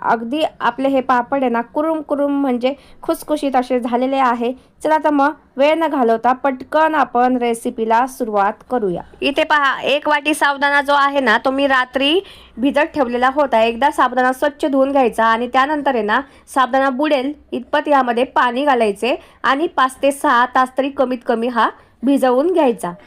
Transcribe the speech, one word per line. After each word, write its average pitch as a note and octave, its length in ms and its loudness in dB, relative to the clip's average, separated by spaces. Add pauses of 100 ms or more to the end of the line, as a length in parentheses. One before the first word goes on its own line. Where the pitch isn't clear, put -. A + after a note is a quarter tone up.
अगदी A#3 420 -2 (160)
आपले C4+ 300 -2
हे C4+ 120 0
पापड B3+ 400 -2
आहे B3+ 80 0
ना, A#3 120 -2
कुरुम D#4 400 -4
कुरुम C#4+ 300 -2
म्हणजे C4 420 -2 (280)
खुसखुशीत D4+ 540 -4
असे B3+ 240 0
झालेले B3+ 380 -2
आहे. A#3+ 360 0 (300)
चला D#4 140 2
तर D#4 120 0
मग C#4+ 220 2 (260)
वेळ C#4+ 200 4
न E4 100 0
घालवता A#3+ 460 0
पटकन C#4+ 640 -2
आपण B3+ 420 0
रेसिपीला A#3 680 -2
सुरुवात G#3+ 460 -2 (160)
करूया. G3+ 320 -2 (200)
इथे C#4+ 220 0
पहा, D4 380 0
एक D4 260 -2
वाटी D4 260 0
साबुदाणा C#4+ 480 0
जो C#4 120 0
आहे C#4 260 2
ना, A#3 180 4
तो C4 140 -2
मी C#4 160 0
रात्री C4+ 520 0 (380)
भिजत C#4+ 380 0
ठेवलेला B3 400 0
होता. C4+ 260 2
एकदा A#3 300 0
साबुदाणा B3+ 420 2
स्वच्छ D4 320 -4
धुवून C4+ 260 2
घ्यायचा B3 340 2
आणि A3+ 220 0
त्यानंतर C4+ 480 0
आहे A3 80 -2
ना, G#3+ 180 0 (260)
साबुदाणा C4 420 0
बुडेल C#4 440 -2 (180)
इतपत C#4+ 360 -4
यामध्ये B3+ 360 2
पाणी B3+ 420 0
घालायचे A#3 500 0 (280)
आणि C#4 240 0
पाच C4 340 -2
ते C#4 100 2
सहा B3+ 340 2 (100)
तास C4 220 2
तरी C#4 120 0
कमीत B3+ 360 -2
कमी A#3 220 -2
हा A#3+ 220 0 (340)
भिजवून C4+ 500 2
घ्यायचा. A#3+ 380 0 (160)